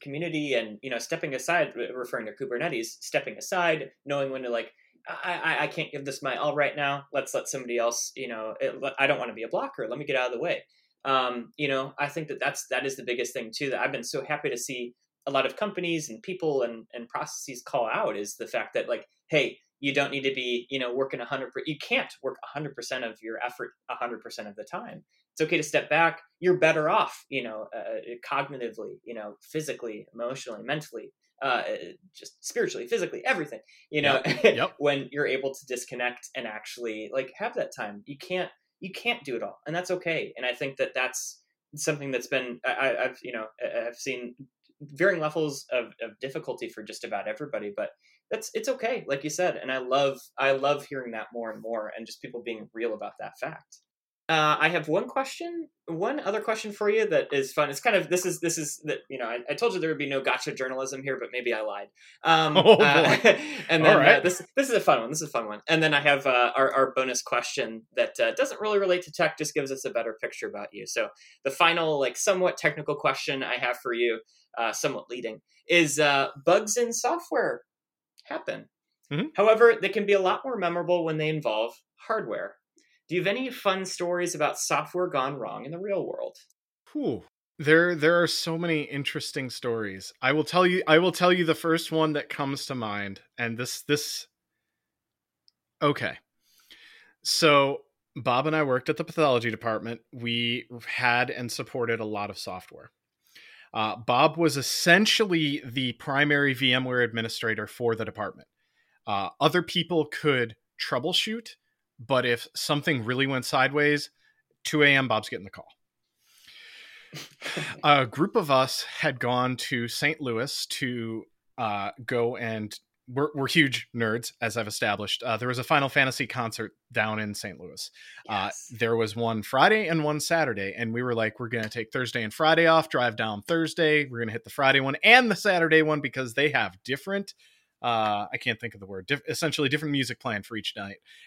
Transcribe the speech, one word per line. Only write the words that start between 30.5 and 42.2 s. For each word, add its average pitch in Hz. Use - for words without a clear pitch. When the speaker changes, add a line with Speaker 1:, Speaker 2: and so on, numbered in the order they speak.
Speaker 1:
mentally, 131
uh, 123
just -
spiritually, 202
physically, 190
everything, 175
you 151
know, 139
Speaker 2:
Yep. -
Yep. -
Speaker 1:
<laughs> -
when 139
you're 143
able 135
to -
disconnect 123
and 123
actually, 107
like, 135
have 233
that -
time. 104
You 139
can't, 180
you 190
can't 233
do 123
it 107
all, -
and 156
that's 180
okay." 165
And 127
I 123
think 135
that -
that's -
something 147
that's 123